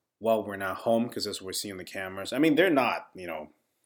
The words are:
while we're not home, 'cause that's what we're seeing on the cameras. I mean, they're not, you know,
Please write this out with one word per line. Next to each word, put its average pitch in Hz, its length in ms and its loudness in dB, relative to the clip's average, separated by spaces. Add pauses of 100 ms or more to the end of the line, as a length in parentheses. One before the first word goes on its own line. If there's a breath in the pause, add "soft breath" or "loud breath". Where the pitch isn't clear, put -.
(180)
while 110 260 2
we're 98 120 -8
not 95 220 -4
home, 117 300 2
'cause 98 160 -8
that's 98 160 -6
what 95 60 -14
we're 92 60 -8
seeing 101 200 -6
on 95 60 -10
the 90 60 -10
cameras. 95 480 -8
I 127 60 -2
mean, 156 160 6
they're 180 160 6
not, 120 420 2
you 92 140 -12
know, 78 260 -8 (340)